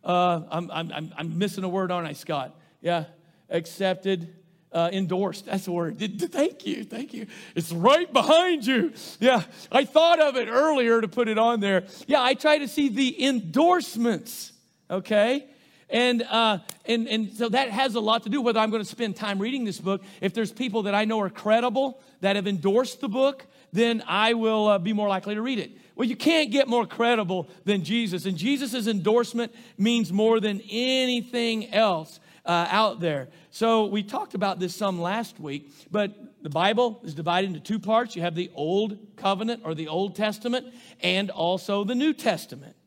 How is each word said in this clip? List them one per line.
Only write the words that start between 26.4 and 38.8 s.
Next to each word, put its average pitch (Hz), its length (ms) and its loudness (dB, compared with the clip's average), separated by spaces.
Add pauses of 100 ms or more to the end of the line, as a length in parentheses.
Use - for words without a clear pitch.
get 269 160 4
more 233 180 2
credible 208 600 0 (160)
than 196 220 0
Jesus, 185 400 -2
and 190 120 -4
Jesus' 247 500 -2
endorsement 226 680 0 (240)
means 220 340 2
more 220 300 4
than 208 280 -4
anything 240 1040 -2
else, 185 460 0 (260)
uh, 170 240 2
out 208 300 0
there. 147 300 -2 (200)
So 226 360 2
we 202 180 -2
talked 320 320 -8
about 190 240 -2
this 180 160 -4
some 190 260 -2
last 214 380 -6
week, 143 320 -10 (180)
but 208 240 -2 (300)
the - 60 -8
Bible 214 540 2
is 156 120 -12
divided 175 320 0
into 165 120 -8
two 214 200 -6
parts. 220 360 0
You 170 60 -6
have 175 140 -2
the 180 180 -6
Old 196 460 -2 (160)